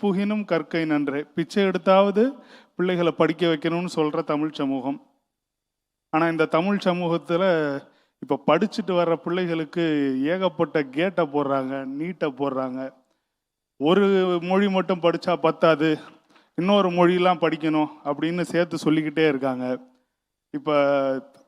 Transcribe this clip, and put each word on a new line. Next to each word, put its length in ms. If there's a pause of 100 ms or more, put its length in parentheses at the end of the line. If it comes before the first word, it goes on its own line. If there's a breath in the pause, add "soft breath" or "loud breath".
புகினும் 440
கற்கை 400
நன்றே", 400 (100)
பிச்சை 300
எடுத்தாவது 720 (420 loud breath)
பிள்ளைகளை 360
படிக்க 340
வைக்கணும்னு 480
சொல்ற 300
தமிழ் 260
சமூகம். 560 (1040)
ஆனா, 180
இந்த 180
தமிழ் 380
சமூகத்துல 960 (380 soft breath)
இப்ப 280
படிச்சுட்டு 440
வர்ற 240
பிள்ளைகளுக்கு 1080
ஏகப்பட்ட 580
கேட்டை 420
போடுறாங்க, 640 (120)
நீட்டை 320
போடுறாங்க. 600 (840)
ஒரு 680
மொழி 260
மட்டும் 320
படிச்சா 340
பத்தாது, 680 (540 soft breath)
இன்னொரு 360
மொழியெல்லாம் 480
படிக்கணும் 500 (160)
அப்படின்னு 360
சேர்த்து 380
சொல்லிக்கிட்டே 500
இருக்காங்க. 500 (720)
இப்ப 840 (160)